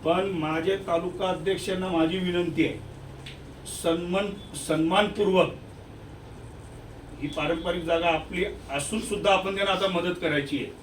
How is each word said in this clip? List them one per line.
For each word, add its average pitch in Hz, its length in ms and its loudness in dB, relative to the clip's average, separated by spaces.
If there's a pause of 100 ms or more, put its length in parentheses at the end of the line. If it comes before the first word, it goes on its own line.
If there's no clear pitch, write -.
पण 185 260 4
माझे 160 460 0
तालुका 180 520 0
अध्यक्षांना 185 600 0
माझी 165 300 4
विनंती 175 460 2
आहे, - 100 0 (1080)
सन्मान, 175 440 2 (420)
सन्मानपूर्वक, 185 840 4 (1700)
ही 147 60 -4
पारंपरिक 165 540 0
जागा 170 240 4
आपली 170 380 2 (260)
असून 143 300 -2
सुद्धा 196 320 2
आपण 190 220 4
त्यांना 196 180 2
आता 190 160 2
मदत 175 340 0
करायची 147 360 0
आहे 117 80 -2 (160)